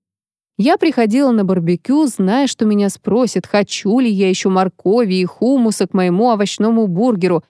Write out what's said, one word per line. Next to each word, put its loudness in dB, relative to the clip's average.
Я 2
приходила 0
на 2
барбекю, 0
зная, 0
что -4
меня 0
спросят, -2
хочу -2
ли 0
я 0
ещё -2
моркови 0
и 0
хумуса 0
к -10
моему 2
овощному 0
бургеру, 0